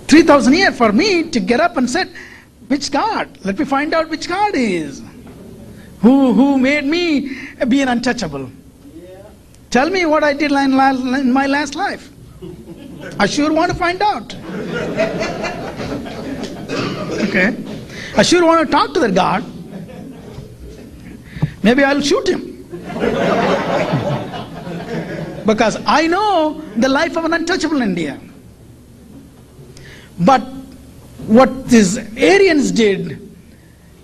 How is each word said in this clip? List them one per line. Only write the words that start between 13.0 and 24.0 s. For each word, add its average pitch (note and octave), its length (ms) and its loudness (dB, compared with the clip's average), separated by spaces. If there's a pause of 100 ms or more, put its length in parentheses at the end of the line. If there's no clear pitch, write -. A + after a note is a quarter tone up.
I G#3 60 4
sure D4 280 0
want E4+ 180 0
to - 60 -4
find F4+ 240 -2
out." F#4 340 -2 (3000)
Okay? G3 260 0 (600)
I D#4 60 8
sure F4 220 4
want E4 200 6
to - 60 -4
talk G4 240 2
to F#4 40 2
that G#3+ 160 2
God. F3+ 300 0 (2250)
Maybe B3+ 220 6
I'll C#4+ 160 2
shoot A#4 260 0
him. - 380 -4 (2750)